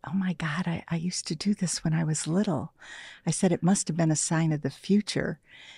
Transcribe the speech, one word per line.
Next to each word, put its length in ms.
"Oh 80
my 200
God, 340
I, 200
I 60
used 320
to 80
do 180
this 300
when 100
I 120
was 240
little." 440
I 60
said, 180
"It 100
must 280
have 80
been 160
a 40
sign 360
of 100
the 80
future." 680